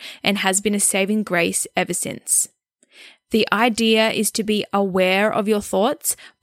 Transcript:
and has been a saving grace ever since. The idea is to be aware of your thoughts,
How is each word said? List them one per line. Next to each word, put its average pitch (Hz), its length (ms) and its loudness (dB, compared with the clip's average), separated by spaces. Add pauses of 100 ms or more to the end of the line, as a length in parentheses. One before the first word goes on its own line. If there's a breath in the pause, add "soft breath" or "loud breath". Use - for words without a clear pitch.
(240 loud breath)
and 202 160 0
has 190 220 2
been 202 140 0
a 202 40 -2
saving 202 440 0
grace 180 420 -2 (100)
ever 180 180 -2
since. - 560 -4 (840 loud breath)
The 220 200 2
idea 220 600 2
is - 200 -2
to 220 120 -4
be 208 280 0
aware 190 600 2
of 208 160 -2
your 214 140 0
thoughts, 208 540 -2 (280 loud breath)